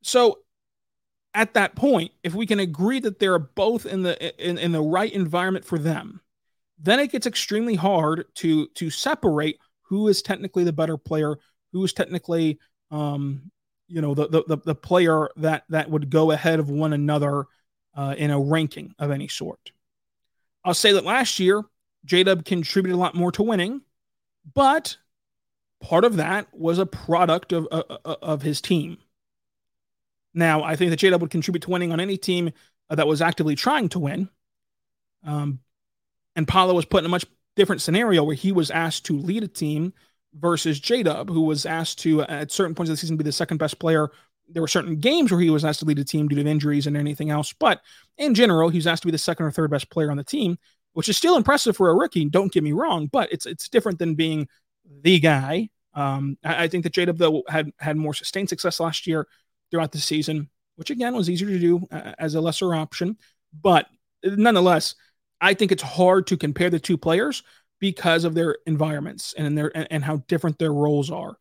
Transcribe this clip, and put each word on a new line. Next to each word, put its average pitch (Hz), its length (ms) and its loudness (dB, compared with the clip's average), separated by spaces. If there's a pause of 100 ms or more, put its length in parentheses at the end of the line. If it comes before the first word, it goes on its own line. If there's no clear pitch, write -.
So 240 360 2 (920)
at 214 220 0
that 196 200 2
point, 214 360 2 (120)
if 165 120 -4
we 220 100 -2
can 202 140 0
agree 190 400 0
that 220 200 -6
they're 185 200 2
both 208 460 -2
in 190 180 -4
the, - 440 -4
in, 175 100 -2
in 170 140 -2
the 160 100 0
right 180 300 0
environment 180 540 -2
for 170 140 -4
them, 156 420 -6 (560)
then 190 220 2
it 285 120 0
gets 247 140 -4
extremely 226 500 -2
hard 165 500 0 (100)
to, 156 400 0
to 165 140 -6
separate 156 680 -2 (260)
who 208 260 0
is 190 120 2
technically 190 440 -2
the 170 80 0
better 160 240 -2
player, 151 400 -4 (340)
who 185 120 -2
is 185 100 -2
technically, 165 680 -2 (320)
um, 143 580 -6 (380)
you 165 140 -6
know, 147 120 -2
the, 147 140 0
the, 156 180 2
the, 156 120 0
the 151 180 -4
player 165 600 2
that, 156 320 -2
that 160 200 -2
would 147 200 -2
go 160 220 4
ahead 160 280 2
of 143 100 -2
one 151 220 0
another, 143 540 0 (500)
uh, 139 220 -6
in 147 120 -2
a 143 80 0
ranking 147 600 -2
of 147 100 -4
any 139 200 -6
sort. - 420 -12 (920)
I'll 180 80 2
say 208 180 4
that 190 140 4
last 240 340 0
year, 196 240 4 (400)
J-Dub 180 400 2
contributed 185 500 0
a 180 60 0
lot 175 160 0
more 175 160 0
to 208 120 -2
winning, 220 380 -2 (720)
but 277 440 2 (840)
part 175 240 2
of 226 140 2
that 175 360 -4
was 165 240 0
a 190 80 2
product 170 680 0
of, 160 180 -2
uh, 160 120 -2 (200)
uh, 156 180 -8
of 151 200 -4
his 147 180 -4
team. 165 380 -2 (1400)
Now, 160 280 2
I 156 140 -2
think 180 140 0
that 160 80 0
J-Dub 180 240 4
would 170 100 -6
contribute 175 300 -2
to - 80 -12
winning 175 240 -2
on 165 80 -2
any 196 160 -4
team, 175 340 -2 (380)
uh, 156 60 -4
that 151 120 2
was 151 140 2
actively 160 340 0
trying 254 340 0
to 185 100 -4
win. 156 280 -4 (960)
Um, 147 340 -4 (760)
and 156 120 -2
Paolo 185 260 4
was 170 120 2
put 196 140 2
in 160 60 -2
a 170 40 -2
much 180 160 0 (300)
different 190 260 2
scenario 180 420 2
where 151 120 -2
he 190 160 0
was 170 200 0
asked 165 340 -2
to 156 120 -2
lead 185 260 -4
a 190 40 -6
team 156 460 -4 (400)
versus 160 460 -2
J-Dub, 202 500 -2
who 165 120 0
was 156 240 0
asked 160 340 -6
to, 156 240 2
at 147 280 -8
certain 175 240 -2
points 165 140 -4
of 160 40 -2
the 147 40 -4
season, 160 200 -4
be 156 60 -2
the 147 80 -2
second 160 260 -4
best 151 220 -4
player. 160 300 2 (400)
There 165 120 -6
were 156 60 -2
certain 160 300 -2
games 254 340 2
where 175 80 2
he 170 100 4
was 156 140 2
asked 151 160 -2
to 160 60 -6
lead 147 140 2
a 143 40 -2
team 151 240 -2
due 143 80 0
to 143 140 0
injuries 147 380 0
and 147 100 -2
anything 147 320 -4
else. 151 240 -2
But 233 280 2 (360)
in 277 180 0
general, 175 340 4
he 170 80 0
was 160 100 0
asked 170 160 -2
to 180 40 -2
be 165 40 0
the 160 60 -2
second 165 280 -4
or 147 60 -2
third 156 200 -2
best 143 180 -4
player 151 220 -2
on 143 60 -4
the 143 60 -8
team, 202 340 -2 (360)
which 165 160 -4
is 196 80 0
still 339 200 4
impressive 254 380 2
for 185 140 4
a 160 60 6
rookie, 190 300 2
don't 185 260 2
get 175 120 2
me 151 100 0
wrong, 170 340 -2
but 220 240 -2
it's, - 140 -8
it's - 240 -12
different 214 280 0
than 165 180 -2
being 156 320 0 (540)
the 175 180 6
guy. 151 500 2 (240)
Um, 139 500 -2
I, 160 220 0
I - 20 -2
think 165 160 -2
that 170 100 -4
J-Dub, 175 240 0
though, 156 300 4
had, 156 320 -2
had 151 180 -4
more 151 160 -2
sustained - 360 -6
success 170 300 -4
last 165 280 -4
year 160 200 -2 (440)
throughout 165 220 -2
the 156 60 -6
season, 151 500 -4 (260)
which, - 140 -14
again, 247 260 -4
was 180 140 0
easier 180 180 -2
to 190 120 -2
do, 175 320 2
uh, - 280 -12
as 156 160 -4
a 160 60 0
lesser 170 340 0
option. 175 420 -4 (420)
But 175 280 6 (360)
nonetheless, 190 720 4 (460)
I 190 120 6
think 190 180 2
it's - 120 0
hard 180 440 4
to 180 100 0
compare 156 320 0
the 165 100 0
two 175 180 0
players 202 460 0 (360)
because 175 440 2
of 160 120 0
their 165 300 0
environments 151 720 -4
and 151 200 -2
their, 151 180 -2
and, 160 140 -6
and 151 140 -4
how 156 140 -2 (100)
different 160 320 -2
their 160 120 0
roles 147 400 0
are. 180 300 -12